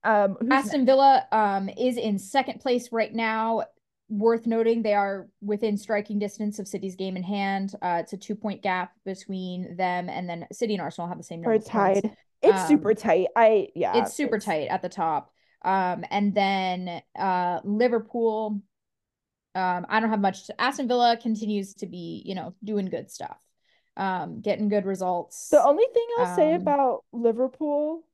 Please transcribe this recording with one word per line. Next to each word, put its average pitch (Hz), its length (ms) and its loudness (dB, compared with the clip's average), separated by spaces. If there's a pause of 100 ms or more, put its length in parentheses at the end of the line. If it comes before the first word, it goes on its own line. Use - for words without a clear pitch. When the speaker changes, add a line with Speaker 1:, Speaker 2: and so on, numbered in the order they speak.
Speaker 1:
Um, 208 360 2
who's 233 120 0
Speaker 2:
Aston 277 300 2
Speaker 1:
next? 247 60 4
Speaker 2:
Villa, 269 440 6
um, 196 380 2
is 254 280 -2
in 214 200 -2
second - 440 -4
place 247 300 -2
right 226 220 -2
now. 220 520 0 (440)
Worth 226 380 2
noting, 226 360 2
they 208 100 2
are 196 340 0 (140)
within 208 340 -2
striking 208 420 -2
distance 208 420 -4
of 190 100 -8
City's 190 260 -8
game 190 220 -6
in 180 60 -6
hand. 196 580 -4
Uh, 175 180 0
it's 165 140 -8
a 196 40 -10
two-point 208 440 -8
gap 185 320 -4 (100)
between 185 720 -8
them, 180 320 -2
and 175 220 -8
then 170 240 -10
City 214 220 -4
and 180 60 -6
Arsenal 170 280 -8
have 175 80 -8
the 170 80 -16
same 165 160 -12
number 220 140 0
Speaker 1:
Are - 20 4
Speaker 2:
of 214 80 -2
points. 196 380 2
Speaker 1:
tied. 220 140 -4 (240)
It's 190 280 4
super 294 220 4
Speaker 2:
Um, 214 40 4
Speaker 1:
tight. 185 400 2
I, 220 400 6
yeah, 160 220 0
Speaker 2:
it's - 160 -2
super 269 240 -2
Speaker 1:
it's 214 80 -6
Speaker 2:
tight 156 240 -2
at 185 120 -2
the 180 60 -8
top. 160 460 -4 (280)
Um, 180 480 0
and 202 240 2
then, 185 680 0 (180)
uh, 180 460 0
Liverpool, 220 960 0 (920)
um, 180 340 -2
I 220 100 2
don't 226 100 0
have 214 120 0
much 190 260 -2
to, - 140 -8
Aston 269 260 -2
Villa 240 340 4
continues 208 520 -2
to - 120 -10
be, 170 400 -12
you 190 80 -6
know, 180 300 -10
doing 202 220 -2
good 185 260 -8
stuff, - 260 -12 (600)
um, 180 420 -4
getting 208 300 0
good 202 160 0
results. 185 640 -4
Speaker 1:
The 294 120 8
only 302 320 6
thing 466 140 2 (120)
I'll 494 140 0
say 311 200 4
Speaker 2:
Um, 339 80 0
Speaker 1:
about 277 500 2
Liverpool 285 1000 -2